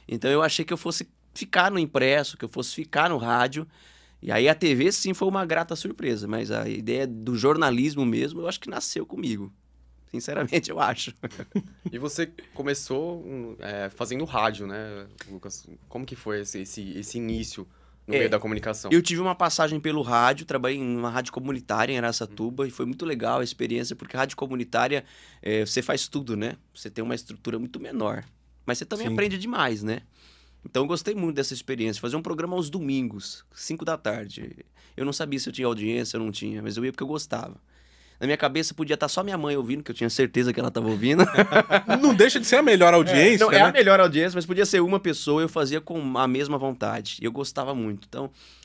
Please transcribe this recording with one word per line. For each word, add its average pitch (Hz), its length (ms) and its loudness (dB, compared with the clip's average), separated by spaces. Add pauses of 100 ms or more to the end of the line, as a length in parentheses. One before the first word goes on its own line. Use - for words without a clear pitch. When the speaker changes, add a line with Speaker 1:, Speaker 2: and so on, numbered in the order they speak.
Speaker 1:
então 117 240 -2
eu 147 100 4
achei 160 240 0
que 175 80 -6
eu 165 40 -2
fosse - 300 -6 (240)
ficar 190 380 0
no 202 80 -2
impresso, 143 580 0
que - 80 -14
eu 117 60 -6
fosse - 240 -8
ficar 156 340 -2
no 165 100 -2
rádio, 123 500 0 (520)
e - 120 -8
aí 117 180 4
a 156 60 4
T 160 180 2
V 143 180 2
sim 190 220 -2
foi 190 140 -2
uma 190 180 -2
grata 165 300 -4
surpresa, 117 520 -6
mas 110 220 -4
a 110 180 -4
ideia 110 380 -4
do 117 300 -6
jornalismo 139 680 2
mesmo, 131 380 -2
eu 170 60 -6
acho - 120 -6
que - 80 -18
nasceu - 380 -6
comigo. 104 480 -6 (600)
Sinceramente, 143 560 -4
eu - 100 -6
acho. 127 320 -2 (100)
<laughs> - 680 -10
Speaker 2:
E 120 80 -8
você 165 320 -6 (240)
começou, 143 680 -6
hum, 120 360 -12
é, 101 300 -8
fazendo 127 360 -6
rádio, 107 400 -2
né, 101 400 -12 (240)
Lucas? 98 380 -16 (200)
Como 127 200 -10
que 127 80 -14
foi 104 260 -6
esse, 101 200 -8
esse, 95 360 -12
esse 107 220 -10
início 113 480 -8 (400)
no 107 80 -2
Speaker 1:
É, 139 40 2
Speaker 2:
meio 113 100 2
da 107 100 0
comunicação? 107 520 -6
Speaker 1:
eu 170 100 6
tive 170 200 -2
uma 185 140 0
passagem 156 440 0
pelo 151 220 -2
rádio, 120 440 4
trabalhei 135 320 -2
em 123 200 -4
uma 120 120 -4
rádio 123 220 -6
comunitária 127 600 -2
em 131 40 -2
Araçatuba, 117 640 -4
Speaker 2:
Uhum. 135 60 -4
Speaker 1:
e - 20 -14
foi 127 140 -6
muito 131 200 -6
legal 123 360 -2
a - 20 -2
experiência, 120 520 -4
porque - 220 -12
rádio 135 180 -2
comunitária, 131 680 -2 (380)
é, 107 240 0
você 127 180 -2
faz - 240 -2
tudo, 127 280 -6
né? 110 180 -4 (200)
Você - 160 -16
tem 110 140 -10
uma 120 100 -6
estrutura 117 460 -8
muito 123 200 -12
menor, 110 440 -6 (420)
mas 120 140 -2
você 147 60 -10
também 214 220 -6
Speaker 3:
Sim. 113 60 -2
Speaker 1:
aprende 196 240 0
demais, 170 460 -2
né? 110 180 -4 (640)
Então, 131 180 0
eu 143 40 -2
gostei 175 260 -2
muito 170 220 -2
dessa 139 180 -2
experiência. 113 480 -4
Fazer 120 140 -4
um 160 80 -4
programa 170 320 -4
aos 165 160 -2
domingos, 135 840 -4
cinco - 320 -10
da 160 120 -2
tarde. 110 680 -8 (320)
Eu 135 80 -4
não 143 80 -2
sabia 143 260 -4
se 123 100 -6
eu - 40 -8
tinha 127 140 -2
audiência 117 500 -2
ou 110 80 -4
não 107 60 -4
tinha, 107 300 -8
mas 107 160 -8
eu 120 80 -2
ia 131 60 -4
porque 139 120 -8
eu 135 40 -4
gostava. 147 480 -6 (640)
Na 127 80 -2
minha 147 100 2
cabeça 151 360 -2
podia 156 220 -2
tá 147 140 0
só - 120 -2
minha 196 160 -4
mãe 147 200 -2
ouvindo, 135 260 -4
que 120 80 -8
eu 117 40 -10
tinha 117 140 0
certeza 123 440 2
que 123 60 -6
ela 120 120 -2
tava 110 160 -2
ouvindo. 120 380 6
<laughs> - 760 4
Speaker 3:
Não 285 120 8
deixa 247 260 8
de 226 60 -4
ser 247 100 6
a 277 60 10
melhor 185 320 10
audiência, 180 500 8
Speaker 1:
É, 220 40 8
não, - 40 4
é - 40 8
Speaker 3:
né? 196 80 10
Speaker 1:
a 233 100 8
melhor 196 260 8
audiência, 175 380 4
mas 165 80 -2
podia 185 200 2
ser 190 160 4
uma 185 160 2
pessoa, 156 440 0
eu 160 80 0
fazia 151 320 0
com 147 360 -4
a 131 80 4
mesma 139 320 0
vontade. 113 640 -4
E 107 40 -2
eu 113 80 -2
gostava 135 420 -6
muito. 107 320 -6
Então, 135 240 -8 (340)